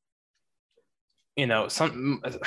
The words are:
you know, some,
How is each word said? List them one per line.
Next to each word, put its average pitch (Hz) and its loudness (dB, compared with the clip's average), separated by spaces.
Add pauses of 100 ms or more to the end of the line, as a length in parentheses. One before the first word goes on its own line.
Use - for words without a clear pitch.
(1400)
you 139 2
know, 110 2
some, 139 0 (240)